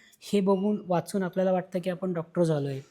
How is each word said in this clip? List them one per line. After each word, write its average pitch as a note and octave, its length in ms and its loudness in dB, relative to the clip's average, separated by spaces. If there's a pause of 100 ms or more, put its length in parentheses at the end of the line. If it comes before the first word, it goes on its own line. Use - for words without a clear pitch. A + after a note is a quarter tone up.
(200)
हे G3+ 200 0
बघून, G3 460 2
वाचून F3 360 -2
आपल्याला F#3 300 0
वाटतं F#3 260 -2
की F3 120 -4
आपण F3+ 220 -4
डॉक्टर E3+ 300 -2
झालोय. C#3 380 0 (100)